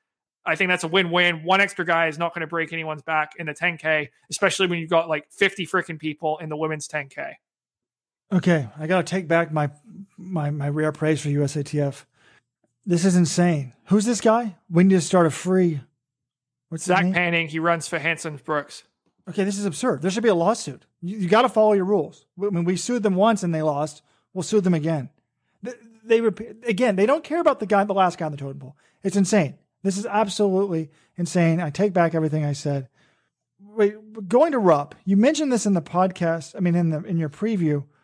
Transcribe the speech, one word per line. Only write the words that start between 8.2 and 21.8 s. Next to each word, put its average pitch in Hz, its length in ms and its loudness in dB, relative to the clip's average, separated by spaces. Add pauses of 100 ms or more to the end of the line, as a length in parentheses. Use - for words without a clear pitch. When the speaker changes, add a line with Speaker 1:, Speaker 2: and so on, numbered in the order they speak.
Speaker 2:
Okay, 165 460 2
I 151 80 -8
gotta 175 160 0
take 170 260 -6
back 165 240 0
my, 147 200 -2 (480)
my, 165 320 -4
my 143 180 -4
rare 151 220 0
praise 156 280 0
for 147 100 -4
U 143 140 0
S 139 120 -4
A 151 80 -4
T 147 180 -4
F. 139 240 -4 (800)
This 175 200 2
is 185 100 4
insane. 170 580 2 (120)
Who's 202 200 2
this 233 160 -2
guy? 226 340 2 (140)
We 175 140 4
need 190 100 6
to 185 80 4
start 175 240 2
a 156 60 2
free, 175 500 0 (880)
what's 165 160 -10
his 180 100 2
Speaker 1:
Zach 190 100 2
Speaker 2:
name? 185 100 0
Speaker 1:
Panning. 170 320 0
He 151 100 -8
runs 165 300 0
for 170 100 -4
Hanson 156 480 -4
Brooks. 147 380 -6 (440)
Speaker 2:
Okay, 190 180 -2
this 196 120 -2
is 202 80 -4
absurd. 175 380 -2
There 185 80 0
should 220 100 -4
be 226 80 4
a 196 60 4
lawsuit. 170 500 -2 (160)
You, 185 160 -8
you 185 100 -2
gotta 226 220 4
follow 214 240 4
your 190 120 2